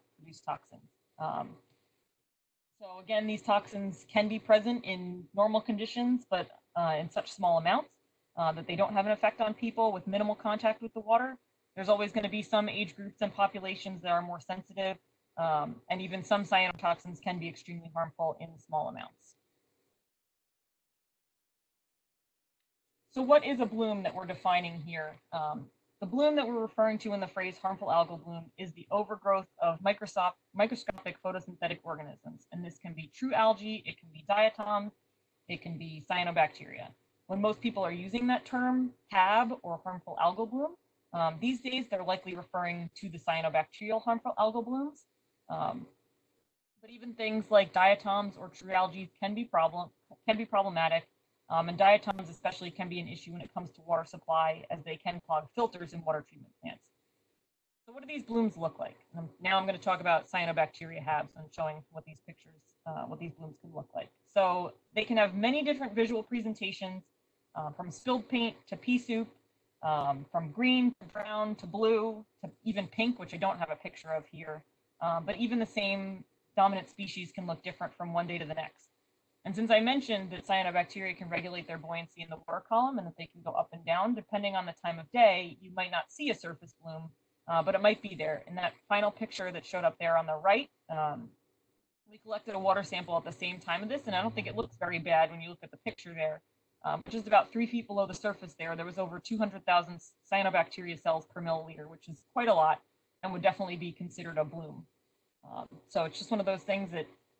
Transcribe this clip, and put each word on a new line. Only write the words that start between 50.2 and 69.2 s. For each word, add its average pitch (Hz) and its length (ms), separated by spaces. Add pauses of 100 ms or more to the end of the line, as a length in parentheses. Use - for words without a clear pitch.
can 220 80
be 220 100
problematic. 170 600 (420)
Um, 165 220
and 175 80
diatoms 196 500
especially 180 440
can 180 180
be 175 100
an 170 80
issue 170 240
when 175 100
it - 120
comes 180 200
to - 120
water 165 180
supply, 160 680
as 165 120
they 160 120
can 175 320
clog 151 260
filters 175 400
in 170 100
water 156 240
treatment - 320
plants. - 220 (1040)
So 233 80
what 262 80
do 262 60
these 294 160
blooms 226 340
look 165 220
like? - 180 (180)
Um, 165 140 (100)
now 190 200
I'm 190 80
gonna 180 100
talk 180 240
about 170 260
cyanobacteria 165 800
habs 151 320
and 156 80 (100)
showing 156 360
what 160 120
these 156 220
pictures, 156 360 (260)
uh, 156 160
what 156 160
these 165 140
blooms 156 280
can - 140
look 147 180
like. - 160 (240)
So 180 400 (220)
they 214 80
can 226 140
have 196 180
many 254 280
different 269 300
visual 226 300
presentations, 202 800 (500)
uh, 156 160
from 180 220
spilled 254 360
paint 233 280 (140)
to 196 60
pea 247 220
soup, 226 300 (560)